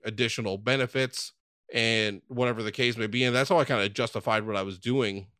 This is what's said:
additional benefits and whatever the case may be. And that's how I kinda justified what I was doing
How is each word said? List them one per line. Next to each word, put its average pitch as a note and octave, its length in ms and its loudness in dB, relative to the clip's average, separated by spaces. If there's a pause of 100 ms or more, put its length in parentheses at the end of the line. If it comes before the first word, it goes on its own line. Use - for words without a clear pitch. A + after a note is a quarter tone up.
additional A2 540 -2
benefits B2+ 760 -2 (400)
and A2 540 2
whatever A#2+ 340 -2
the A2 100 -2
case A#2+ 240 0
may A2 120 -2
be. B2 160 0
And B2 120 2
that's C3 140 2
how F3+ 80 6
I D3 80 4
kinda G#2 240 0
justified A2 560 0
what G#2+ 100 -4
I G2 60 0
was F#2+ 160 -6
doing G2+ 640 -2